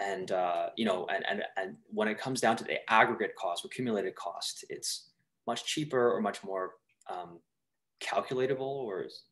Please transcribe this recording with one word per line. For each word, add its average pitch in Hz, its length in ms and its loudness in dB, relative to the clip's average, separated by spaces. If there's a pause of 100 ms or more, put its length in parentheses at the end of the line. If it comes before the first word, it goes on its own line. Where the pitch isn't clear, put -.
And, 95 300 -2
uh, 87 460 2
you 113 80 0
know, 92 280 2
and, 95 160 0
and, 101 140 0 (140)
and 95 200 -4 (160)
when 107 160 2
it 107 100 0
comes 131 220 -2
down 117 180 6
to - 60 -6
the - 140 -2 (120)
aggregate 113 460 4
cost, 87 280 -2
accumulated 104 500 -2
cost, - 560 -8
it's - 400 -6 (380)
much 117 160 -2
cheaper 131 480 4
or 98 80 2
much 101 240 0
more, 95 300 -4 (360)
um, 87 300 -8 (600)
calculatable, 131 600 0
or 131 420 -2
is, - 300 -10